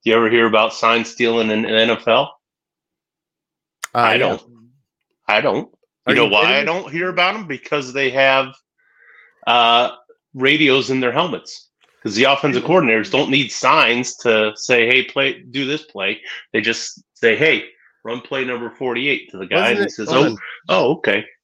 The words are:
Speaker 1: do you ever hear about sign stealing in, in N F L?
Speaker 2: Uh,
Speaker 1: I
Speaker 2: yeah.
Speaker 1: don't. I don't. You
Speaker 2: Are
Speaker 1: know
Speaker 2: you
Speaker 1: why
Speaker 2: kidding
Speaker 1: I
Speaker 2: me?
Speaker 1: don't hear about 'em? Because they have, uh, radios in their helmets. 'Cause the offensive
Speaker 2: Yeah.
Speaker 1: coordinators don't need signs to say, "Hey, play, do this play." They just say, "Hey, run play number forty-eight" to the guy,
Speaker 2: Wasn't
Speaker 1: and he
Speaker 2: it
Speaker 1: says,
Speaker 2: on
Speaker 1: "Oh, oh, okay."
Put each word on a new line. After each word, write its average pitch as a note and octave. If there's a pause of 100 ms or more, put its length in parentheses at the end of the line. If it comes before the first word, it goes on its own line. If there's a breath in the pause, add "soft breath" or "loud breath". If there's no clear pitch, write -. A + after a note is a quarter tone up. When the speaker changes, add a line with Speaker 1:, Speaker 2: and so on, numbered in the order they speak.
Speaker 1:
do A2+
you A2
ever A2+
hear A#2
about A2
sign A2+
stealing A2+
in, G#2+
in A2
N A2+
F -
L? B2 (1600)
Speaker 2:
Uh, A#2+
Speaker 1:
I A2+
Speaker 2:
yeah. A#2
Speaker 1:
don't. A#2 (880)
I G#2+
don't. C3 (380)
You C3
Speaker 2:
Are -
Speaker 1:
know B2
Speaker 2:
you G2+
Speaker 1:
why G#2
Speaker 2:
kidding A#2+
Speaker 1:
I C#3+
Speaker 2:
me? -
Speaker 1:
don't E3+
hear F3
about F3+
'em? G#3+
Because C3+
they C3+
have, C3+ (920 soft breath)
uh, A#2+ (440)
radios C3+
in C3
their B2
helmets. D3 (320)
'Cause G#2
the A#2
offensive C3+
Speaker 2:
Yeah. -
Speaker 1:
coordinators A2+
don't C3+
need C3+
signs B2+
to G#2+
say, A#2+
"Hey, B2+
play, C3+ (100)
do C3+
this D3
play." G2+ (320 loud breath)
They A2+
just - (120)
say, A2+
"Hey, C3+ (340 soft breath)
run A#2+
play C3
number A#2+
forty-eight" B2+
to F#2+
the F#2
guy, G2
Speaker 2:
Wasn't G#2+
Speaker 1:
and A2
he G2+
Speaker 2:
it -
Speaker 1:
says, G#2+
Speaker 2:
on C3+
Speaker 1:
"Oh, G#2 (320 loud breath)
oh, D#3
okay." G#2 (200)